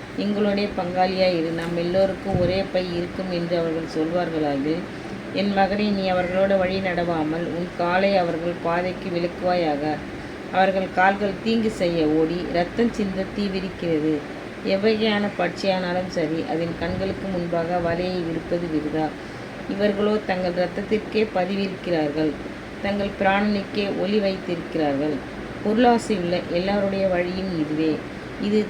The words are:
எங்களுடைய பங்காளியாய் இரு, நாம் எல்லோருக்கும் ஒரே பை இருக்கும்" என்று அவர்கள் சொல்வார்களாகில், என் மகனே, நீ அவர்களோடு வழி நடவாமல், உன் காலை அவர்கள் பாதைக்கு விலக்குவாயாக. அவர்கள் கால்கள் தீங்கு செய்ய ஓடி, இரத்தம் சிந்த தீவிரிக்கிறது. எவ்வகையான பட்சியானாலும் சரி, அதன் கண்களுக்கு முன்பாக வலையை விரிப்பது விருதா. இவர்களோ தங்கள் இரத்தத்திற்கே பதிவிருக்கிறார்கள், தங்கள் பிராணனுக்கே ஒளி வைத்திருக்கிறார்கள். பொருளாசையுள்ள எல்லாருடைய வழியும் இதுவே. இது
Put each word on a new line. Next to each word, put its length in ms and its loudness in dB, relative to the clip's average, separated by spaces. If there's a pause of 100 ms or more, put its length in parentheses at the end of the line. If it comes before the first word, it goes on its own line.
(160)
எங்களுடைய 520 2 (100)
பங்காளியாய் 600 2
இரு, 180 0
நாம் 200 -4
எல்லோருக்கும் 640 2
ஒரே 320 2
பை 240 0
இருக்கும்" 360 -4
என்று 260 0
அவர்கள் 380 -2
சொல்வார்களாகில், 800 0 (560)
என் 220 2
மகனே, 340 4
நீ 180 0
அவர்களோடு 500 4
வழி 220 2
நடவாமல், 680 0
உன் 220 -4 (100)
காலை 380 4
அவர்கள் 360 0 (100)
பாதைக்கு 480 -2
விலக்குவாயாக. 840 0 (580)
அவர்கள் 420 4
கால்கள் 360 4 (140)
தீங்கு 260 2
செய்ய 340 2
ஓடி, 320 2 (140)
இரத்தம் 420 2
சிந்த 320 -2 (120)
தீவிரிக்கிறது. 800 0 (520)
எவ்வகையான 600 2 (120)
பட்சியானாலும் 720 0
சரி, 420 0
அதன் 300 -2
கண்களுக்கு 520 -2
முன்பாக 460 0 (100)
வலையை 380 0
விரிப்பது 460 -2
விருதா. 340 0 (640)
இவர்களோ 560 2
தங்கள் 260 0
இரத்தத்திற்கே 840 0
பதிவிருக்கிறார்கள், 960 0 (520)
தங்கள் 260 0 (120)
பிராணனுக்கே 800 2
ஒளி 180 2
வைத்திருக்கிறார்கள். 960 0 (480)
பொருளாசையுள்ள 760 4 (120)
எல்லாருடைய 560 2
வழியும் 520 0
இதுவே. 340 0 (480)
இது 280 4